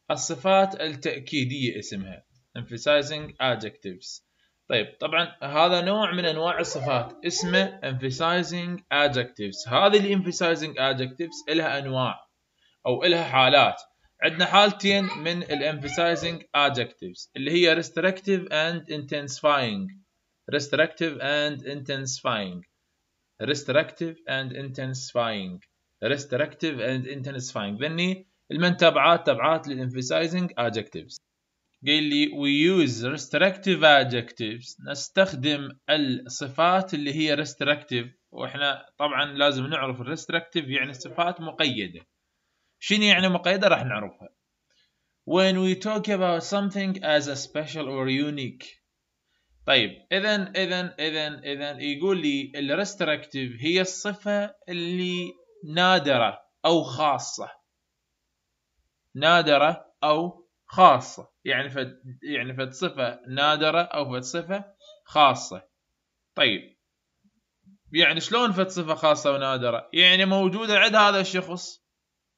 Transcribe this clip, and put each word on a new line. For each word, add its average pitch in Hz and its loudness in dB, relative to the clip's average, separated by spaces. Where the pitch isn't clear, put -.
الصفات 190 2
التأكيدية 131 -4
اسمها 95 -10
emphasizing 147 -2
adjectives. 107 -6
طيب، 113 -2
طبعًا 160 -2
هذا 165 2
نوع 190 0
من 180 -2
أنواع 160 -2
الصفات 135 -4
اسمه 185 -2
emphasizing 165 -2
adjectives. 127 -2
هذه 196 6
ال 196 2
emphasizing 165 -2
adjectives 131 -4
إلها 151 0
أنواع 131 -4
أو 127 0
إلها 170 2
حالات. 131 4
عندنا 165 0
حالتين 196 4
من 175 -6
ال 147 -4
emphasizing 170 -2
adjectives 123 -2
اللي 135 -4
هي 170 4
restrictive 190 -2
and 160 -2
intensifying. 139 -2
Restrictive 147 0
and 147 -2
intensifying. 131 -6
Restrictive 147 -2
and 131 -6
intensifying. 123 -6
Restrictive 139 -2
and 127 -2
intensifying. 127 -8
ذني 175 -4
المن 175 0
تبعات، 160 6
تبعات 139 2
للemphasizing 143 -2
adjectives. 107 -6
قايل 151 2
لي: 147 2
"We 143 -2
use 127 2
restrictive 156 0
adjectives." 123 2
نستخدم 143 -2
الصفات 151 0
اللي 143 -2
هي 151 0
restrictive، 131 -2
وإحنا 135 -4
طبعًا 143 0
لازم 139 0
نعرف 135 -4
restrictive 156 -6
يعني 135 -2
صفات 175 -4
مقيدة. 107 -4
شنو 208 0
يعني 190 4
مقيدة؟ 185 2
راح 139 4
نعرفها. 104 -8
"When 190 4
we 185 2
talk 214 -4
about 180 0
something 196 -4
as 147 2
a 139 -6
special 151 -8
or 131 -2
unique." 139 -4
طيب، 120 4
إذن، 202 0
إذن، 180 -4
إذن، 156 -4
إذن 143 -8
يقول 160 -2
لي 139 -2
ال 143 -2
restrictive 139 -4
هي 170 2
الصفة 202 -6
اللي 180 -4
نادرة 143 2
أو 160 4
خاصة. 139 -4
نادرة 151 4
أو 156 0
خاصة. - 6
يعني 135 -2
فد، 127 -10
يعني 131 -6
فد 131 -6
صفة 131 -4
نادرة 151 2
أو 143 -4
فد 127 -6
صفة 170 -8
خاصة. 127 2
طيب، - 0
يعني 160 4
شلون 226 0
فد 185 0
صفة 160 -4
خاصة 151 2
ونادرة؟ 127 -2
يعني 180 6
موجودة 196 2
عند 214 4
هذا 202 6
الشخص، 185 -6